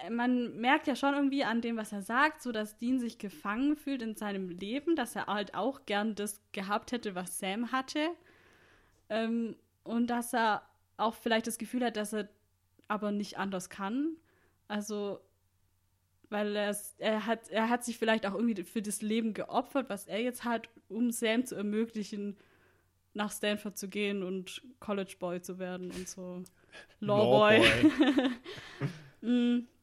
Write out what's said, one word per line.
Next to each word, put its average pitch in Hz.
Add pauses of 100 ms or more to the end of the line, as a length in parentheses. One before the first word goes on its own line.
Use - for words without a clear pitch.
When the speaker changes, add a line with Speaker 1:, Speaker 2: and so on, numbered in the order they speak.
(100)
Speaker 1:
man 240
merkt 254
ja 269
schon 277
irgendwie 277
an 233
dem, 233
was 220
er 202
sagt, 277
so 247
dass 214
Dean 254
sich 233
gefangen 226
fühlt 277
in 220
seinem 196
Leben, 220
dass 240
er 202
halt 202
auch 240
gern 208
das 208 (120)
gehabt 208
hätte, 233
was 185
Sam 208
hatte. 269 (1000)
Ähm, 226 (280)
und 233
dass 240
er 226 (360)
auch 220
vielleicht 226
das 226
Gefühl 247
hat, 226
dass 208
er 208 (600)
aber 208
nicht 208
anders 190
kann. 269 (520)
Also, 208 (1080)
weil 208
er 208
es, -
er 214
hat, 226
er 220
hat 247
sich 233
vielleicht 220
auch 196
irgendwie 208
für 214
das 202
Leben 220
geopfert, 254
was 196
er 196
jetzt 247
hat, 233 (200)
um 233
Sam 226
zu -
ermöglichen, 208 (760)
nach 208
Stanford 208
zu 202
gehen 202
und 180 (160)
College 196
Boy 180
zu 180
werden 180
und 180
so. 180 (560)
Law 208
Speaker 2:
Law 220
Speaker 1:
Boy. 214
Speaker 2:
Boy. 269 (500)
Speaker 1:
<laughs> 156 (100)
Mm. 240 (220)